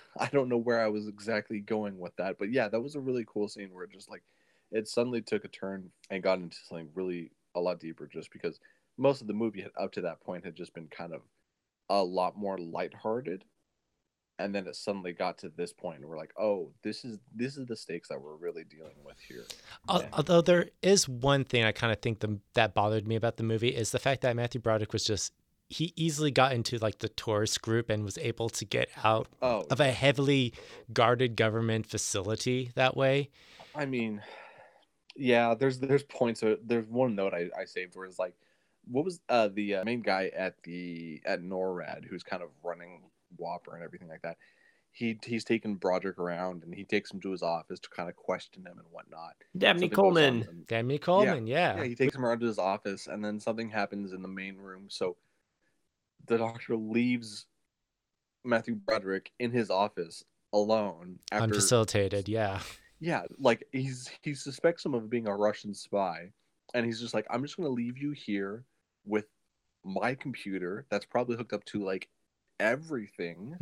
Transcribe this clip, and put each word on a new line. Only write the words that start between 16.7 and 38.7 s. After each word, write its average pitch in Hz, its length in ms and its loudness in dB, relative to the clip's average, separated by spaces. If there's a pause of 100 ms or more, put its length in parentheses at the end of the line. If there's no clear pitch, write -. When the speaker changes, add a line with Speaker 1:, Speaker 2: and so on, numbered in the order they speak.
Speaker 1:
this 107 220 -8
is, 113 140 -12 (140)
this 127 240 -6
is 131 120 -8
the 113 80 -6
stakes - 320 -10
that 71 120 -8
we're 76 140 -16
really 82 300 -8
dealing 76 400 -20
with - 160 -20
here." 62 240 -18 (440)
Speaker 2:
Al-, 180 140 4
Speaker 1:
Yeah. - 100 -8
Speaker 2:
although 170 280 6
there 175 300 6 (120)
is 190 260 6
one 135 360 4
thing 120 180 4
I 110 80 4
kinda 113 240 2
think 113 240 -2
the, 104 220 -2 (140)
that 110 200 6
bothered 107 320 2
me 113 80 0
about 113 220 0
the 113 80 -4
movie 113 240 2
is 117 240 0
the 127 80 2
fact 135 220 0
that 123 120 4
Matthew 120 260 -2
Broderick 110 320 2
was 110 120 0
just, - 280 -2 (360)
he 160 260 -2
easily 151 380 0
got 131 200 6
into, 120 260 0
like, 107 200 0
the 107 100 -2
tourist - 540 0
group 113 260 2
and 107 160 0
was 98 140 -6
able 117 300 -2
to - 160 -6
get 120 240 0 (160)
out 110 240 4 (120)
Speaker 1:
Oh, 113 300 2
Speaker 2:
of 127 100 2
a 147 60 8
Speaker 1:
yeah. 131 60 4
Speaker 2:
heavily 135 600 4 (400)
guarded 120 440 6
government 110 500 2
facility 110 880 0
that 131 220 2
way. 135 340 2 (420)
Speaker 1:
I 147 140 -2
mean, 113 340 -2 (960)
yeah, 117 380 6
there's, 131 240 2
there's 135 240 4
points, 117 400 0
uh, 110 220 4
there's 117 240 2
one 120 260 2
note 98 200 0
I, 87 220 -2
I 95 100 -6
saved 90 280 -10
where 92 120 -12
it's 92 120 -16
like, 90 160 -2 (560)